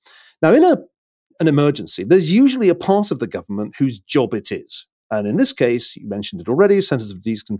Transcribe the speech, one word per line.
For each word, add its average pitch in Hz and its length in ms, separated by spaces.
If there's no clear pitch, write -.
Now, 160 120
in 311 100
a, 330 140
an 160 80
emergency, 147 560
there's 160 280
usually 254 380
a 170 60
part 202 360
of 127 80
the 113 80
government 101 520
whose 127 200
job 120 340
it 104 180
is. - 340
And 107 160
in 110 120
this 262 160
case, 120 420
you - 100
mentioned 101 360
it 104 80
already, 196 320
Centers 113 300
of 92 100
Dis-, 110 240